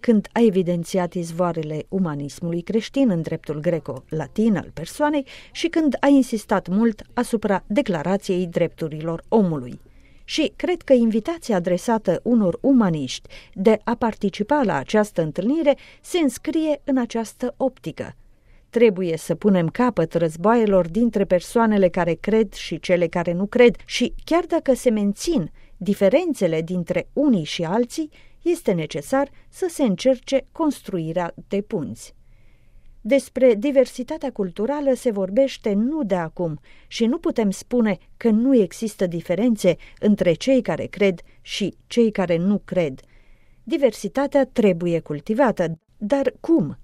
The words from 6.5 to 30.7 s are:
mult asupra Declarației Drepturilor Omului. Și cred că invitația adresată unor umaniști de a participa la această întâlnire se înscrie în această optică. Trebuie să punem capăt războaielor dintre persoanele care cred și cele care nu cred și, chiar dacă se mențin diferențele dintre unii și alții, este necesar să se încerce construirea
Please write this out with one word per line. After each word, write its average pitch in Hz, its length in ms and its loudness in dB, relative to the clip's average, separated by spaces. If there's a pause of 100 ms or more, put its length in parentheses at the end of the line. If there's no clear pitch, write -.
mult 214 340 0 (120)
asupra 214 520 -2
Declarației 185 800 -2
Drepturilor 165 840 -4
Omului. 160 520 0 (440)
Și - 320 -2
cred 349 260 -4
că - 100 4
invitația 233 640 2
adresată 180 680 -2
unor 214 380 2
umaniști 185 680 0 (260)
de 208 300 4
a 233 100 -2
participa 226 680 -2
la 185 140 0
această 208 460 0
întâlnire 254 540 0 (240)
se - 180 -4
înscrie 311 680 -2
în 262 140 0
această 240 580 -4
optică. - 580 -6 (560)
Trebuie 190 460 2
să - 180 -4
punem 180 340 2
capăt - 460 0
războaielor 180 720 2
dintre 214 360 0
persoanele 202 640 2
care 170 260 0
cred 214 380 0
și - 280 -10
cele 175 260 0
care 170 260 -2
nu 180 140 -2
cred 240 380 6
și, - 300 -4 (100)
chiar 339 200 0
dacă 311 300 0
se 247 160 0
mențin 208 600 -2 (260)
diferențele 196 880 0
dintre 175 500 -4
unii 247 320 2
și - 180 -8
alții, 240 480 -2 (320)
este 330 300 -2
necesar 165 560 -2 (200)
să - 200 -6
se 320 140 -4
încerce 254 680 0
construirea 175 840 -4 (140)